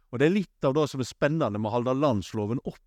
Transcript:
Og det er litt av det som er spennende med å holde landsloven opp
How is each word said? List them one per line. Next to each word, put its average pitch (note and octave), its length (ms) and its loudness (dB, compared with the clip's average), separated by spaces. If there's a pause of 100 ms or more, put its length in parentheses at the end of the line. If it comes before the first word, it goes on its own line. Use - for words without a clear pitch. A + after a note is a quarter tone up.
(120)
Og A#2+ 60 -6
det C#3+ 80 6
er F#3+ 100 2
litt - 280 -4
av C3+ 100 2
det D3+ 160 2
som C3+ 100 -6
er A#2+ 80 -4
spennende C#3+ 500 0
med G#2+ 120 -2
å A#2+ 80 0
holde B2 180 0
landsloven A2+ 680 0
opp - 220 -12